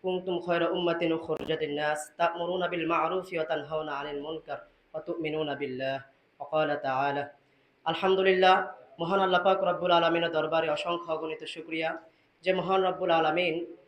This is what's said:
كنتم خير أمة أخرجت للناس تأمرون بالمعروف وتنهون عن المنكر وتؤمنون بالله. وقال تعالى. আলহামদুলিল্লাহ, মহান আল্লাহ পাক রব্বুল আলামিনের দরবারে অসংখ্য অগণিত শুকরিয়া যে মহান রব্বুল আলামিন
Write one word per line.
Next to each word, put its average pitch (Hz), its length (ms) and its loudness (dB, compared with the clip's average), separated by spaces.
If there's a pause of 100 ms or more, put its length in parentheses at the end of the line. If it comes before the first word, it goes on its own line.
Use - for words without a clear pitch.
كنتم 185 360 -2
خير 170 220 0 (100)
أمة 170 480 0
أخرجت 156 420 -4
للناس 151 380 -2 (180)
تأمرون 175 500 0
بالمعروف 170 640 -2
وتنهون 156 560 -4
عن 143 180 -6
المنكر 147 520 -8 (360)
وتؤمنون 156 600 -4
بالله. 135 460 -4 (400)
وقال 147 420 0
تعالى. 143 420 0 (600)
আলহামদুলিল্লাহ, 190 840 6 (340)
মহান 185 200 0
আল্লাহ 185 240 2
পাক 190 200 4
রব্বুল 175 260 0
আলামিনের 170 420 4
দরবারে 156 380 2
অসংখ্য 170 420 -4
অগণিত 156 320 -6
শুকরিয়া 160 520 -6 (460)
যে 185 100 2
মহান 185 300 2
রব্বুল 180 280 0
আলামিন 165 560 2 (220)